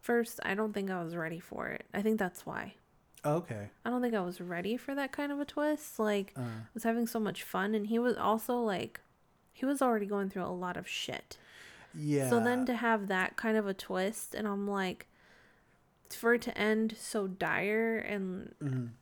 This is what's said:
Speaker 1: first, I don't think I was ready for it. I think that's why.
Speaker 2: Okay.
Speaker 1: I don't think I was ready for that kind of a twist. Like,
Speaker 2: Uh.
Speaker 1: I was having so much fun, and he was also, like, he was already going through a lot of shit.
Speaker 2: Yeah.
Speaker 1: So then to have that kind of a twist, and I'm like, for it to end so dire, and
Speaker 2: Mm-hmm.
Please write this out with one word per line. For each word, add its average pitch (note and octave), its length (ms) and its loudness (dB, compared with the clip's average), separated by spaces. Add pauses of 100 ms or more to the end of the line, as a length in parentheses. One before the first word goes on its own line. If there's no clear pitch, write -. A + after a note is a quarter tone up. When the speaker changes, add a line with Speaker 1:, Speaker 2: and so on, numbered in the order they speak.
Speaker 1:
first, A#3 440 0
I G3 100 0
don't G#3+ 180 0
think G3 180 -2
I F3+ 120 -2
was E3+ 140 -4
ready E3 240 -4
for - 280 -8
it. - 260 -8
I G3+ 80 0
think A3 160 4
that's F#3+ 280 -2
why. - 280 -6 (500)
Speaker 2:
Okay. D3 460 -2 (140)
Speaker 1:
I A3+ 60 -2
don't B3 120 0
think A#3+ 120 2
I G#3 60 2
was F3+ 200 -4
ready F3+ 360 -2
for C#4 180 -6
that C#4 180 -2
kind C#4+ 180 -2
of C#4+ 100 -4
a D4 40 0
twist. D4+ 540 -2
Like, G#3 380 2
Speaker 2:
Uh. C#3+ 40 -6
Speaker 1:
I A2+ 340 -6
was A3+ 80 -8
having A#3 240 2
so A3+ 140 -2
much F#3+ 220 -2
fun, G3 320 0
and G#3+ 120 0
he A3+ 120 2
was A#3+ 180 4
also, A3 420 2
like, G#3+ 420 -2 (520)
he - 120 -6
was C#4 180 2
already A3+ 240 4
going G3+ 220 0
through F#3+ 160 -4
a - 20 -4
lot F3+ 300 -4
of - 120 -8
shit. - 480 -6 (580)
Speaker 2:
Yeah. D3 360 2
Speaker 1:
So A#3 100 6
then B3 260 4
to B3 80 2
have A3+ 340 2
that F#3 280 0
kind A3 200 2
of G#3+ 100 2
a G3 80 0
twist, F#3+ 600 -2
and G#3+ 140 -2
I'm G3+ 200 -2
like, F#3+ 380 -2 (1040)
for A#3 240 4
it A#3 80 2
to - 160 -6
end A3 400 2
so G3+ 300 -2
dire, G#3 680 2
and F#3+ 640 -4
Speaker 2:
Mm-hmm. C3 240 -2 (140)